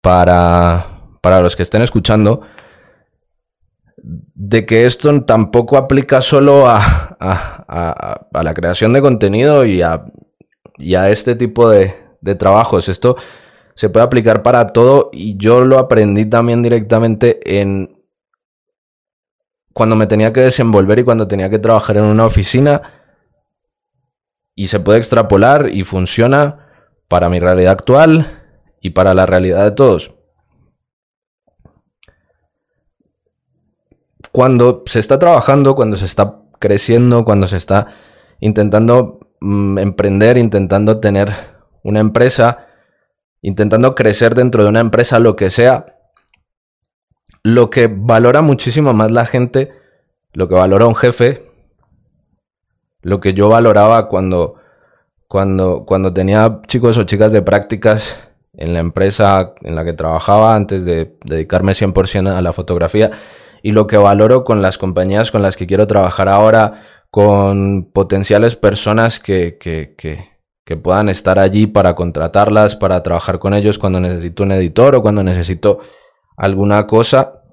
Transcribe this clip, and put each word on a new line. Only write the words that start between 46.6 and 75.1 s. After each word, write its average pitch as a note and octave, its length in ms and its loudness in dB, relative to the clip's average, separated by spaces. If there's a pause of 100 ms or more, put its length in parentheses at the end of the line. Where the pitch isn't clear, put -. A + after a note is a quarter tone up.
lo A#2 260 2
que A#2 180 0
valora A2+ 540 2
muchísimo C#3 520 0
más A2 180 0
la A#2 140 0
gente, B2 460 -4 (600)
lo F2+ 160 -4
que F#2 60 -2
valora F#2+ 300 4
un A#2 100 2
jefe, B2 480 0 (1600)
lo F#2 200 -4
que G2 120 -2
yo G2 140 2
valoraba A2 640 4
cuando, F#2 460 -4 (720)
cuando, F#2+ 580 -2
cuando F#2+ 260 -2
tenía G2+ 560 0
chicos A#2 300 0
o A#2 60 0
chicas G#2 280 0
de G#2+ 120 2
prácticas G#2 880 -4 (220)
en E2+ 200 -8
la E2+ 60 -4
empresa F#2+ 840 -2
en D#2+ 140 -12
la E2 100 -8
que E2+ 80 -6
trabajaba E2 600 0
antes G2 300 -4
de E2 380 -4
dedicarme F2+ 520 -2
cien G2+ 180 -4
por F#2 140 0
cien F#2+ 200 -4
a F#2 140 -4
la F2 100 -4
fotografía, F2+ 600 -2 (540)
y G#2+ 60 -4
lo G#2 160 0
que G#2+ 100 0
valoro G#2 460 4
con A2 180 0
las F#2+ 160 -2
compañías F#2+ 540 -4
con A2 100 -2
las G2 160 -2
que F#2 80 -10
quiero G2 220 0
trabajar F#2+ 420 -2
ahora, G#2+ 540 2 (260)
con G2 800 0
potenciales G2+ 640 0
personas G#2+ 640 -2
que, F2+ 400 -4
que, D#2+ 380 -12
que, D#2 220 -12 (440)
que D#2+ 140 -10
puedan F#2 320 -2
estar F#2+ 300 -2
allí G2 260 2
para F#2+ 300 0
contratarlas, G2+ 800 0
para F#2 260 -2
trabajar E2+ 380 -6
con G2 160 -2
ellos G#2 240 -2
cuando F#2 200 -4
necesito F2 440 -6
un G2 80 -2
editor F#2+ 420 2
o B2 80 2
cuando G#2 220 0